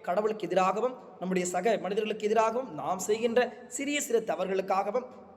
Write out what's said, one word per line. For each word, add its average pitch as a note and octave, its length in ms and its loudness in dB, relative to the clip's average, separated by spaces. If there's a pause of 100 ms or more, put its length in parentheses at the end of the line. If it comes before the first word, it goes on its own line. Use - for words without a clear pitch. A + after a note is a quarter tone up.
கடவுளுக்கு G#3 440 0
எதிராகவும் F#3+ 480 2 (240)
நம்முடைய F3+ 300 0
சக F3+ 300 2
மனிதர்களுக்கு G#3+ 480 -2
எதிராகவும் A3+ 480 2
நாம் D3+ 240 -4
செய்கின்ற A3+ 720 0
சிறிய C#4+ 320 -2
சிறிய A3+ 340 0
தவறுகளுக்காகவும் F#3+ 720 0 (300)